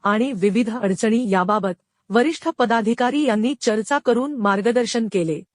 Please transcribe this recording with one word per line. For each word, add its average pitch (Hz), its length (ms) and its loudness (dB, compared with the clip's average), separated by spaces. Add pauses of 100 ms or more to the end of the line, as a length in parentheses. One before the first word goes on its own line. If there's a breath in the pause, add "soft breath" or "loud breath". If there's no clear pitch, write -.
आणि 220 280 0
विविध 208 440 0
अडचणी 220 540 0
याबाबत 190 440 0 (360)
वरिष्ठ 285 380 0 (100)
पदाधिकारी 240 640 0
यांनी 233 380 0
चर्चा 220 380 0
करून 285 360 0
मार्गदर्शन 226 800 0
केले. 165 280 -2 (140)